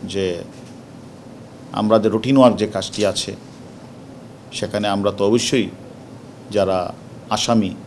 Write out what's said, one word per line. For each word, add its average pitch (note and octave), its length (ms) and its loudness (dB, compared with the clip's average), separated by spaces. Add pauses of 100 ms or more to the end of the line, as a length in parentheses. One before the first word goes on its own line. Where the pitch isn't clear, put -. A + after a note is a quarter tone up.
যে F#2+ 220 -2 (1500)
আমাদের G#2+ 400 4
রুটিন B2+ 260 4
ওয়ার্ক B2 200 8
যে G#2 100 0
কাজটি G2+ 380 -2
আছে, - 260 -2 (1200)
সেখানে G#2 360 -4
আমরা G2+ 240 2
তো G2 180 -4
অবশ্যই A#2+ 380 2 (840)
যারা F#2+ 420 2 (360)
আসামি G#2+ 420 2 (160)